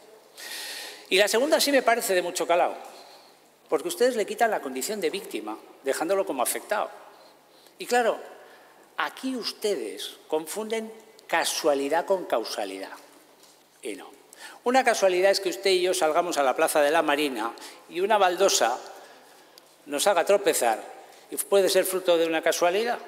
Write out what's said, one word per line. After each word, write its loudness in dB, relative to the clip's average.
Y 2
la 6
segunda 2
sí 2
me 4
parece 2
de 2
mucho -4
calado, 4
porque -2
ustedes 0
le -2
quitan 0
la -2
condición -6
de 0
víctima, -8
dejándolo 0
como -2
afectado. -2
Y -12
claro, 2
aquí -6
ustedes -6
confunden -4
casualidad 0
con 0
causalidad. -4
Y -8
no. -18
Una 2
casualidad 4
es 2
que -2
usted 0
y 4
yo 2
salgamos 0
a 2
la 2
Plaza 2
de 4
la 4
Marina 0
y -8
una 2
baldosa 2
nos -2
haga 4
tropezar, 2
y -10
puede 2
ser 4
fruto 0
de 2
una 0
casualidad, 0